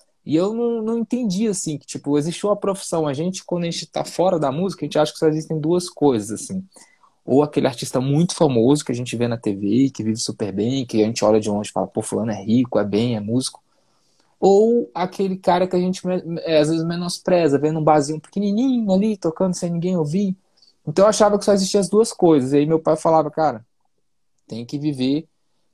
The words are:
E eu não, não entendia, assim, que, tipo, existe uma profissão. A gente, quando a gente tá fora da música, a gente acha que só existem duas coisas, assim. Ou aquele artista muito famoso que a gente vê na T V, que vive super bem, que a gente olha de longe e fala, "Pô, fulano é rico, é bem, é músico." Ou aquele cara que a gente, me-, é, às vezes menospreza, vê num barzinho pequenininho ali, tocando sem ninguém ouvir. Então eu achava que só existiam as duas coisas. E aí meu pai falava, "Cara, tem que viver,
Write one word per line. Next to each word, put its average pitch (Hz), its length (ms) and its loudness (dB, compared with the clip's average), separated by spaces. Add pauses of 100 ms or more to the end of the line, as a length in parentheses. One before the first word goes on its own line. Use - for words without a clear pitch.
(280)
E 147 80 0
eu 196 200 0
não, 233 260 -2
não 226 160 -2
entendia, 226 540 -2
assim, 160 260 -6
que, - 80 -18
tipo, 143 320 -4
existe 165 300 -2
uma 208 80 2
profissão. 190 500 -4
A 143 80 -2
gente, 175 320 -6
quando 175 160 -4
a 170 80 -4
gente 165 160 -8
tá - 180 -6
fora 175 360 0
da 139 120 0
música, 165 320 -4
a 147 40 -4
gente 143 100 -4
acha 151 160 2
que - 60 -18
só 165 80 2
existem 156 320 -2
duas 175 280 0
coisas, 117 440 0
assim. 95 340 -8 (580)
Ou 135 200 4
aquele 147 240 0
artista 131 340 -4
muito 143 320 0
famoso 135 500 4
que - 80 -8
a 123 40 -4
gente 123 200 -6
vê 120 120 -2
na 117 100 -4
T 107 160 -4
V, 107 380 2
que - 120 -10
vive 113 140 -2
super 107 340 -6
bem, 120 320 -2
que 113 200 0
a - 20 6
gente 117 180 -2
olha 110 160 4
de 107 80 -2
longe 104 220 -4
e - 20 -14
fala, 95 140 -4
"Pô, 110 160 -6
fulano 110 300 -4
é 98 120 -8
rico, 117 360 0
é 104 40 0
bem, 110 320 -2
é 107 40 -4
músico." 110 440 -4 (760)
Ou 220 560 4
aquele 185 420 -4
cara 185 300 2
que 185 80 -4
a 180 40 2
gente, 185 280 -2
me-, 170 320 -4
é, 160 180 2
às 151 120 4
vezes 165 140 0
menospreza, 170 760 0
vê 151 100 0
num 156 140 -2
barzinho 151 360 2
pequenininho 214 720 -2
ali, 208 260 2
tocando 180 360 -2
sem 175 180 -4
ninguém 175 240 -2
ouvir. 185 400 -2 (520)
Então 190 180 4
eu 214 40 6
achava 208 280 4
que 202 80 -6
só 208 80 4
existiam 196 280 2
as 180 80 -2
duas 220 220 2
coisas. 147 400 4
E 143 60 4
aí 147 80 4
meu 160 140 2
pai 156 180 0
falava, 160 320 2
"Cara, 139 340 -2 (840)
tem 117 180 -10
que 143 140 -8
viver, 143 480 -2 (460)